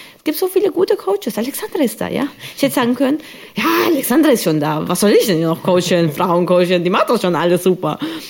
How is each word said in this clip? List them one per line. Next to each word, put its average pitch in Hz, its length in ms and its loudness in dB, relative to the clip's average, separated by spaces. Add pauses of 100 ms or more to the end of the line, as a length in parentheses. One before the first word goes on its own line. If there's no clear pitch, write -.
(160)
Es - 80 -20
gibt 302 140 -4
so 370 100 -2
viele 370 240 0
gute 370 240 2
Coaches. 381 440 -4
Alexandra 302 420 -4
ist 226 180 -2
da, - 80 -6
ja? - 200 -4 (280)
Ich - 60 -4
hätte 269 140 0
sagen 247 180 0
können, 277 240 0 (380)
„Ja, 214 80 -4 (240)
Alexandra 294 420 2
ist 233 140 2
schon 156 160 0
da. 156 280 -2
Was 180 120 -2
soll 202 120 4
ich 403 140 4
denn 165 160 0
noch 165 220 -2
coachen? 175 480 2
Frauen 175 340 0
coachen, 180 380 2
die 180 80 0
macht - 180 2
doch 240 100 2
schon 180 160 0
alles 175 280 2
super.“ 165 340 0 (320)